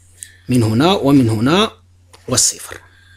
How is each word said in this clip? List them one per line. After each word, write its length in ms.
من 140
هنا 280
ومن 380
هنا 420
والصفر. 540